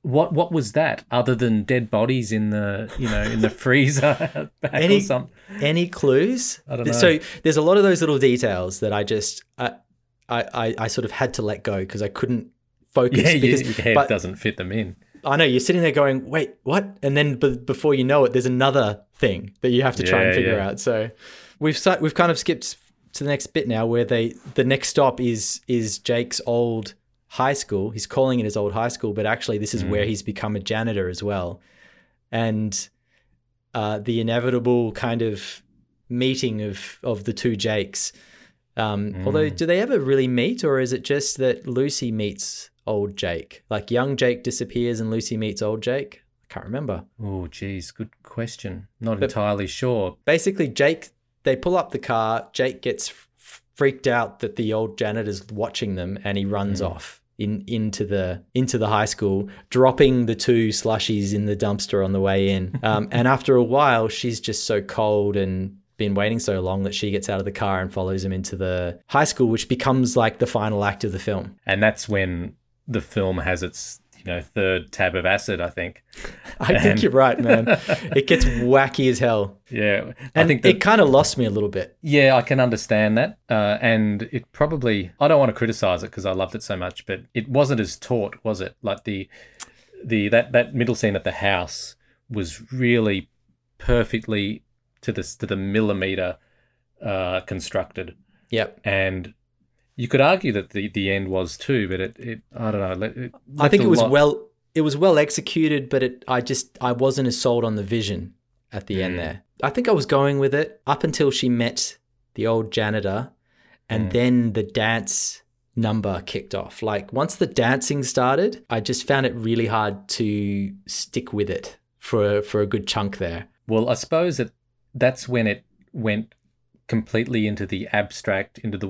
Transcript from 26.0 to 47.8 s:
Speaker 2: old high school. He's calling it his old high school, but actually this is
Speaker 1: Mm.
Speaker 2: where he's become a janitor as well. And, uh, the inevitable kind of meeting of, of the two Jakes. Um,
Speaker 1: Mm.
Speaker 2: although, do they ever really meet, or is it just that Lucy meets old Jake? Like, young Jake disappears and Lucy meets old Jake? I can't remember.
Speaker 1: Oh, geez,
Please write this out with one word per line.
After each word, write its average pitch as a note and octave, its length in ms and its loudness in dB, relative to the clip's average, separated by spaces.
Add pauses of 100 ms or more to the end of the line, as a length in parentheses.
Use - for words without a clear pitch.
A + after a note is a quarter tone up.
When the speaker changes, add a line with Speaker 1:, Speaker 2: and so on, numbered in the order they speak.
Speaker 2:
old A#2 480 -2 (340)
high C3 240 0
school. G#2 380 -4
He's A2 160 -10
calling C3 340 2
it A2 40 -2
his G#2+ 120 -4
old G#2 160 -2
high A2+ 160 -2
school, A2+ 240 -6
but G#2 140 -2
actually A2 320 -2
this G#2+ 160 -6
is G2 100 -2
Speaker 1:
Mm. F2+ 60 -4
Speaker 2:
where G#2 160 2
he's G#2+ 160 -4
become G#2+ 340 -6
a G2 40 -4
janitor G#2+ 480 -2
as F2 140 -8
well. F#2 380 -4 (720)
And, A2 580 -2 (840)
uh, G#2+ 240 -2
the A2+ 220 -2
inevitable A#2+ 720 2
kind A#2 300 -2
of G#2+ 400 -6 (460)
meeting B2 540 -2
of, - 400 -8
of G#2 220 -4
the A#2 80 -4
two A#2 240 -2
Jakes. G2+ 560 -4 (640)
Um, G#2 360 -2
Speaker 1:
Mm. F#2 140 -6
Speaker 2:
although, D3+ 220 2
do D#3+ 180 -4
they F3 140 2
ever A#3+ 180 0
really C3+ 300 2
meet, C3 360 0
or C3+ 160 2
is B2+ 120 0
it B2+ 120 -4
just C#3 340 -2
that C3 280 0
Lucy B2+ 440 -2
meets G#2 600 -6 (160)
old G2+ 300 -2
Jake? - 520 -6
Like, G#2+ 220 -4
young C3 260 0
Jake B2 260 0
disappears A#2+ 580 -4
and A2 100 -4
Lucy A2+ 260 -4
meets G#2+ 260 -4
old G#2+ 200 -2
Jake? C#3 400 -6 (280)
I - 40 -20
can't - 120 -14
remember. A2 380 -6 (180)
Speaker 1:
Oh, F#2+ 240 -6
geez, F#2+ 440 -10